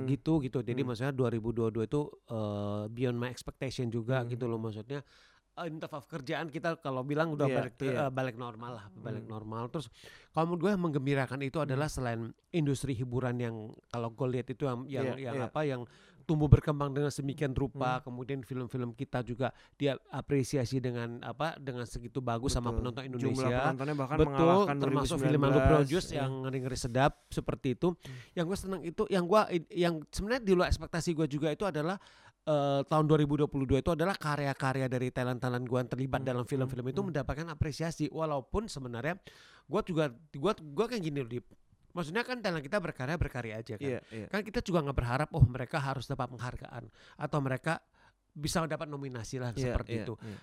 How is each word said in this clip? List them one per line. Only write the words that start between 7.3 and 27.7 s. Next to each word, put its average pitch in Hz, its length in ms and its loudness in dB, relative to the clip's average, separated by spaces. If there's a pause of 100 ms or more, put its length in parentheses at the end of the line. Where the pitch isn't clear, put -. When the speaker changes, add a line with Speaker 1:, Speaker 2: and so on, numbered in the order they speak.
Speaker 1:
udah 147 160 4
Speaker 2:
Iya, 131 80 2
Speaker 1:
balik 123 240 -2
ke, 135 80 0
Speaker 2:
iya. 131 160 2
Speaker 1:
eh, 135 80 0
balik 131 240 -2
normal 120 400 -10
lah, 104 160 -14
balik 113 320 -8
Speaker 2:
Hmm. 110 80 -12
Speaker 1:
normal. 110 400 -6
Terus 147 160 -4 (480)
kalau 165 160 2
menurut 175 80 0
gue 185 160 4
yang 180 80 0
menggembirakan 139 560 0
itu 135 160 -4
Speaker 2:
Hmm. 147 160 0
Speaker 1:
adalah 139 160 0
selain 117 480 -4 (160)
industri 143 400 2
hiburan 123 480 0
yang 117 160 -2 (320)
kalau 117 240 -2
gue 127 160 0
lihat 127 240 0
itu 135 160 -2
yang, 123 240 -2
yang, 131 240 -2
Speaker 2:
Iya, 131 160 -6
Speaker 1:
yang - 80 -2
Speaker 2:
iya. 120 80 -2
Speaker 1:
apa, 156 160 -2
yang 127 240 -2 (360)
tumbuh 151 240 4
berkembang 143 480 6
dengan 143 160 2
sedemikian 139 400 -2
rupa, 127 480 0
Speaker 2:
Hmm. - 80 -12
Speaker 1:
kemudian 127 400 -6
film-film 123 480 -4
kita 123 320 -4
juga 120 240 -2 (240)
dia 135 320 0
apresiasi 135 720 0
dengan 120 400 -4
apa, 135 400 -6
dengan 127 240 -6
segitu 120 400 -8
bagus 120 320 0
sama 120 160 0
Speaker 2:
Betul. 113 80 0
Speaker 1:
penonton 120 240 -4
Speaker 2:
Jumlah 131 80 -8
Speaker 1:
Indonesia. 131 480 2
Speaker 2:
penontonnya 135 400 0
bahkan 131 160 -2
Speaker 1:
Betul, 151 160 6
Speaker 2:
mengalahkan 165 480 6
Speaker 1:
termasuk - 0 -
Speaker 2:
dua 139 80 2
ribu - 160 2
sembilan - 160 0
belas. 147 160 4
Speaker 1:
film 143 80 6
Malu 135 240 6
Produce 147 400 6
Speaker 2:
Iya. 160 80 -6
Speaker 1:
yang 135 160 0 (160)
ngeri-ngeri 131 320 -2
sedap 131 320 4 (160)
seperti - 480 -4